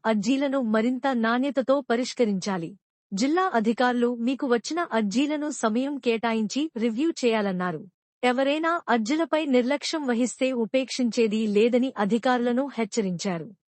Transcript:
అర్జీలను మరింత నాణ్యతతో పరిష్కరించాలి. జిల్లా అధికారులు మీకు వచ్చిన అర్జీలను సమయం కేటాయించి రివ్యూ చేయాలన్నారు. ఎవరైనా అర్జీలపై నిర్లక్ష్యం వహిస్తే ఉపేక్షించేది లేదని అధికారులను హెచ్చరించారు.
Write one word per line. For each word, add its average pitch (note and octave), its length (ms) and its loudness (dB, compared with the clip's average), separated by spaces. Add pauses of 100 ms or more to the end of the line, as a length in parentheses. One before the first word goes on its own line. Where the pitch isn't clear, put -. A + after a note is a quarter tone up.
అర్జీలను C4 540 0
మరింత A#3 520 0
నాణ్యతతో B3+ 680 2
పరిష్కరించాలి. G3+ 960 -2 (360)
జిల్లా D#4 420 2
అధికారులు A#3+ 600 2
మీకు B3 320 -2
వచ్చిన A#3+ 340 0 (120)
అర్జీలను C#4 580 0
సమయం B3+ 480 -2
కేటాయించి A3+ 800 -2
రివ్యూ A#3+ 340 0
చేయాలన్నారు. G3 760 -2 (380)
ఎవరైనా C#4+ 640 0
అర్జీలపై D4+ 580 0
నిర్లక్ష్యం C#4 600 0
వహిస్తే B3 460 0
ఉపేక్షించేది A3+ 920 0
లేదని A#3 520 4
అధికారులను A#3+ 760 0
హెచ్చరించారు. F#3+ 760 -4 (160)